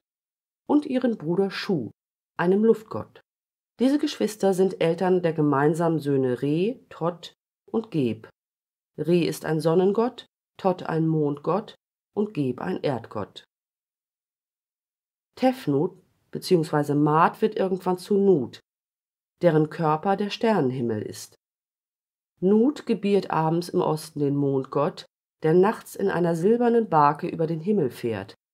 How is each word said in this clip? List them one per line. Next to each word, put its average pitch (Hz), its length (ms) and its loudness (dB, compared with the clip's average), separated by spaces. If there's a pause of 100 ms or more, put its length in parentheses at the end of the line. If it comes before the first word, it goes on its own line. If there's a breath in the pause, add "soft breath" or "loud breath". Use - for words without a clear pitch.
(680)
und 294 180 2
ihren 254 320 0
Bruder 180 340 -2
Shu, 127 400 -4 (460)
einem 185 260 2
Luftgott. 214 580 0 (580)
Diese 269 180 2
Geschwister 214 560 -2
sind 180 280 0
Eltern 175 400 2
der 165 120 0
gemeinsamen 156 680 2
Söhne 135 420 0
Re, 170 380 -2 (100)
Tot - 440 -8 (360)
und - 220 -4
Geb. 117 380 -4 (680)
Re 165 280 2
ist - 200 -6
ein 156 140 -2
Sonnengott, 185 680 0 (300)
Tot 180 260 -2
ein 160 240 0
Mondgott 156 680 -2 (400)
und 208 180 -4
Geb 127 280 -4
ein 185 200 -6
Erdgott. 117 640 -6 (1900)
Tefnut 185 640 0 (320)
beziehungsweise 151 640 0
Maat 151 460 2
wird 220 160 0
irgendwann 185 400 -2
zu 196 200 -2
Nut, 180 420 2 (840)
deren 156 280 4
Körper 160 460 0
der 202 140 -4
Sternenhimmel 131 720 0
ist. - 340 -14 (1040)
Nut 220 460 2
gebiert 202 460 0
abends 160 380 0
im 175 120 0
Osten 156 380 -4
den 143 160 0
Mondgott, 139 680 -2 (380)
der 156 100 4
nachts 190 420 2
in 196 140 -2
einer 170 260 0
silbernen 233 540 2
Barke 156 380 2
über 165 200 -4
den 160 120 -4
Himmel 165 320 0
fährt, 104 420 -6 (200)